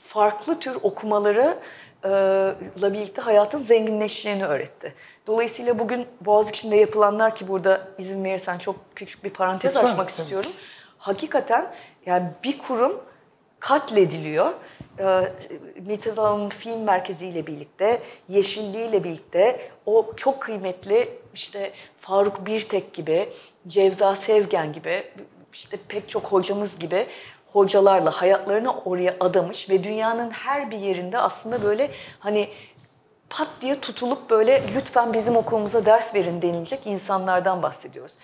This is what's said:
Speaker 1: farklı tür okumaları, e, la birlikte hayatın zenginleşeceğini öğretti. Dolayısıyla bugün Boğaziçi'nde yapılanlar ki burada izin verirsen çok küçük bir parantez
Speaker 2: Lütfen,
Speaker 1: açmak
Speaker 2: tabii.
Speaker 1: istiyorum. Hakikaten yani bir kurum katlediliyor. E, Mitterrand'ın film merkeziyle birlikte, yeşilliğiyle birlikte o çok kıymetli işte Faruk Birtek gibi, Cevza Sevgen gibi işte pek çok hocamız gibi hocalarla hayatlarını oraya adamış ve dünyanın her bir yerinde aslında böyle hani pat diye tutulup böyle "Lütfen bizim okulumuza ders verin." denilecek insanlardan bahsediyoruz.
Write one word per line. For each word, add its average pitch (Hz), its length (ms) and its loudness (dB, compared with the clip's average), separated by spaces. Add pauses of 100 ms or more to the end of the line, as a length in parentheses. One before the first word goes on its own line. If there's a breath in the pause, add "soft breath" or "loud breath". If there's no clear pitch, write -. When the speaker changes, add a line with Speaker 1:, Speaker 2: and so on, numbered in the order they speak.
Speaker 1:
farklı 208 520 0
tür 254 220 -8
okumaları, 208 760 2 (460 loud breath)
e, 190 40 -4 (720)
la 202 100 2
birlikte 208 300 -8
hayatın 208 360 4
zenginleşeceğini 214 880 0
öğretti. 147 480 -6 (320 loud breath)
Dolayısıyla 233 520 0
bugün 240 280 -4 (140)
Boğaziçi'nde 208 560 2
yapılanlar 214 600 4
ki 196 120 -10
burada 190 400 2 (100)
izin 190 260 -8
verirsen 185 340 -4
çok 190 180 -8 (200)
küçük - 280 -14
bir 196 60 -8
parantez 185 440 -2
Speaker 2:
Lütfen, 240 140 4
Speaker 1:
açmak 185 200 -2
Speaker 2:
tabii. - 140 -8
Speaker 1:
istiyorum. 196 280 -6 (480 loud breath)
Hakikaten 254 760 -2 (320 loud breath)
yani 180 200 2 (180)
bir 262 140 -4
kurum 262 420 -2 (600 soft breath)
katlediliyor. 160 920 2 (460 loud breath)
E, 185 340 2 (540)
Mitterrand'ın 208 640 0
film 226 340 -10
merkeziyle 180 640 -2
birlikte, 185 560 -2 (260 loud breath)
yeşilliğiyle 202 760 0
birlikte 175 680 0 (160)
o 214 200 4 (100)
çok 269 260 -2
kıymetli 202 760 -2 (160)
işte - 380 -10 (280 loud breath)
Faruk 196 460 0
Birtek 208 480 -4
gibi, 165 380 -2 (360 loud breath)
Cevza 196 480 4
Sevgen 190 560 2
gibi 165 400 -8 (400)
işte - 240 -14 (120)
pek 202 200 -8
çok 214 160 -4
hocamız 202 540 -2
gibi 170 280 -2 (460 loud breath)
hocalarla 196 580 6
hayatlarını 196 720 2
oraya 180 400 -2
adamış 185 500 0
ve 190 140 2
dünyanın 226 460 -2
her 262 400 -6
bir 220 80 -10
yerinde 190 400 -4
aslında 220 440 -2
böyle 214 280 0 (280 loud breath)
hani 208 300 -2 (840 loud breath)
pat - 180 -6 (120)
diye 277 200 -4
tutulup 247 500 -6
böyle 233 320 6 (120)
"Lütfen 240 380 2
bizim 220 240 2
okulumuza 220 480 0
ders 220 300 4
verin." 175 280 0
denilecek 170 440 -4
insanlardan 185 760 0
bahsediyoruz. 131 600 -8